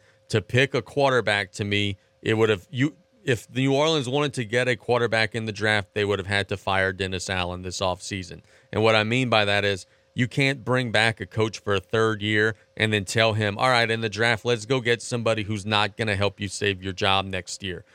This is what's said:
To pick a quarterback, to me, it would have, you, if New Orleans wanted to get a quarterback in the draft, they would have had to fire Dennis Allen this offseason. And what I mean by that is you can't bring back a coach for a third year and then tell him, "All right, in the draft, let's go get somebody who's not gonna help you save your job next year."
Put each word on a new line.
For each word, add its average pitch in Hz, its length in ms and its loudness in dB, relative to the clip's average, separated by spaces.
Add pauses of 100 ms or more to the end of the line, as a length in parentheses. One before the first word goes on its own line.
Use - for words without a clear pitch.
(300)
To 110 120 0
pick 135 320 0
a 123 80 -2
quarterback, 107 720 0
to 107 120 -6
me, 101 320 0 (240)
it 113 140 0
would 110 140 4
have, 95 200 0
you, 135 260 -2 (280)
if 123 300 -2
New 135 200 0
Orleans 147 360 0
wanted 147 240 -2
to 127 100 -4
get 123 240 0
a 123 80 2
quarterback 113 580 0
in 113 120 -4
the 110 60 -4
draft, 104 420 0
they 104 100 0
would 101 160 0
have 95 80 -8
had 101 220 0
to 98 80 -4
fire 95 340 0
Dennis 92 380 -4
Allen 90 320 -4
this 90 180 -8
offseason. 90 640 -6 (300)
And 107 120 0
what 110 120 6
I 107 80 6
mean 120 260 0
by 107 160 4
that 101 180 0
is 101 220 -2 (280)
you 123 140 0
can't 135 360 -2
bring 123 280 -2
back 107 300 2
a 95 40 -10
coach 110 340 -2
for 104 140 -2
a 95 60 2
third 110 420 0
year 107 340 0 (220)
and 110 160 0
then 101 120 0
tell 113 280 2
him, 104 240 0
"All 127 120 2
right, 117 200 4
in 113 120 -2
the 113 80 -2
draft, 110 360 0
let's 117 200 0
go 131 140 0
get 117 220 0
somebody 113 420 -2
who's 98 220 -6
not 104 320 2
gonna 110 180 0
help 101 240 0
you 101 80 -4
save 95 360 -2
your 95 100 -6
job 95 320 2
next 92 380 -10
year." 90 200 -8 (100)